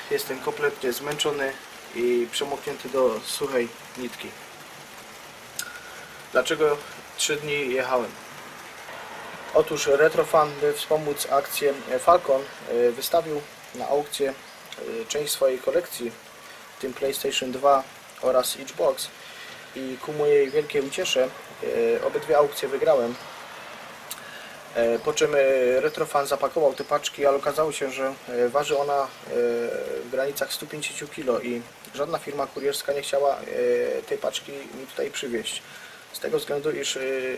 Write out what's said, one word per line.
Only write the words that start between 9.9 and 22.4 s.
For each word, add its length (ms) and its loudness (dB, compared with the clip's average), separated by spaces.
by 120 4
wspomóc 580 0
akcję, 420 2
e, 80 2
Falcon, 420 6
e, 500 2
wystawił 500 0
na 120 -6
aukcję, 460 0
e, 760 -10
część 260 -2
swojej 260 4
kolekcji, 520 0
w 40 -16
tym 120 -4
PlayStation 580 -2
dwa 320 6
oraz 380 2
Xbox, 480 0
i 260 -8
ku 120 -6
mojej 380 6
wielkiej 300 2
uciesze, 480 2
e, 80 0
obydwie 320 4
aukcje 320 4